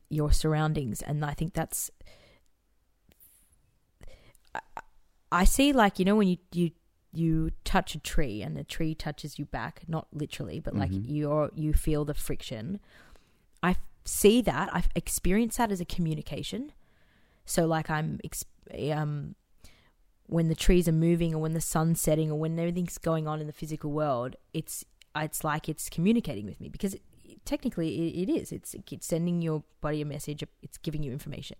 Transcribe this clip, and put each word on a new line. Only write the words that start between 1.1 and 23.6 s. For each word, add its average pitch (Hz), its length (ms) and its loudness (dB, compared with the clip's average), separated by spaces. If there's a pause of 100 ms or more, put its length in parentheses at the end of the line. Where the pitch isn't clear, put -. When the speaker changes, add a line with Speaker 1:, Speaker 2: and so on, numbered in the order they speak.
Speaker 1:
I 147 100 -6
think 165 200 -6
that's, - 360 -4 (2750)
I, - 60 -6 (680)
I 180 140 4
see, 277 280 8
like, 214 260 6
you 185 60 4
know, 202 120 6
when 208 120 6
you, 180 100 2 (140)
you, 170 200 2 (400)
you 160 380 2 (140)
touch - 300 2
a 156 60 -8
tree 107 420 2
and 151 140 -6
the 143 80 -8
tree 160 300 -2
touches - 440 -8
you 147 60 -6
back, 131 440 -10
not 160 240 -6
literally, - 480 -8
but, - 140 -6
like, - 160 0
Speaker 2:
Mm-hmm. 107 240 -4
Speaker 1:
you're, 151 400 0
you 151 180 -2
feel 147 320 2
the 143 80 -4
friction. 139 680 -6 (840)
I 175 80 4
f-, 185 80 4 (260)
see 226 380 6
that, 170 320 -2
I've 170 200 4
experienced 214 640 0
that 233 120 2
as 185 100 -2
a 175 40 -4
communication. 170 880 -4 (720)
So, 170 220 2
like, 160 220 0
I'm 156 360 -2
ex-, - 200 -10 (480)
um, 147 440 -4 (920)
when 165 220 0
the 160 80 0
trees 180 320 6
are 160 40 4
moving 165 400 4
or 156 60 -2
when 160 160 -2
the 165 60 0
sun's 160 400 2
setting 156 320 2
or 151 60 -2
when 160 200 -2
everything's 175 400 -2
going 160 300 0
on 156 120 -6
in 151 60 -8
the 151 60 -10
physical 156 400 -8